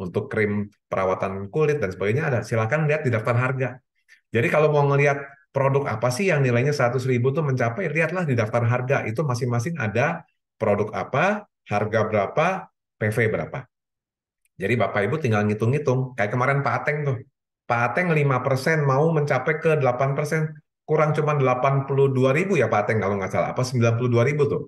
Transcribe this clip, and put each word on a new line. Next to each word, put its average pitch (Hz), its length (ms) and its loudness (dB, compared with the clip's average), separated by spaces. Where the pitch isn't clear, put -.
untuk 95 260 -4
krim 104 400 -2
perawatan 95 640 -4
kulit 151 240 0
dan 95 160 -4
sebagainya 123 400 -2
ada. 113 80 0
Silakan 120 480 0
lihat 147 160 -2
di 123 80 0
daftar 117 240 0
harga. 127 400 -2
Jadi 127 160 2
kalau 156 240 4
mau 147 160 4
ngelihat 139 320 2
produk 139 320 0
apa 123 240 -2
sih 190 240 0
yang 143 80 2
nilainya 135 320 2
seratus 123 320 0
ribu 127 240 2
tuh 151 160 -2
mencapai, 131 480 -2
lihatlah 165 320 -2
di 139 80 -2
daftar 113 320 0
harga. 123 400 0
Itu 107 160 -4
masing-masing 123 560 -2
ada 120 480 -2
produk 104 400 0
apa, 180 480 -2
harga 107 300 0
berapa, 104 380 0
P - 60 -4
V 113 40 -2
berapa. 85 300 -4
Jadi 98 160 -2
Bapak 104 320 0
Ibu 123 160 0
tinggal 107 240 2
ngitung-ngitung. 127 720 0
Kayak 104 160 -2
kemarin 131 320 0
Pak 117 160 0
Ateng 151 240 -2
tuh. 127 120 -2
Pak 120 240 0
Ateng 180 160 0
lima 139 320 2
persen 147 400 0
mau 139 320 2
mencapai 147 480 0
ke 156 160 2
delapan 135 400 0
persen. 156 320 -2
Kurang 151 320 2
cuma 147 240 0
delapan 135 480 2
puluh 139 240 2
dua 131 240 2
ribu 185 240 2
ya 113 120 2
Pak 104 200 2
Ateng 110 100 0
kalau 98 220 0
nggak 92 100 -4
salah. 85 220 0
Apa - 80 -2
sembilan 117 400 2
puluh 123 160 0
dua 117 80 4
ribu 147 240 2
tuh? 160 180 -2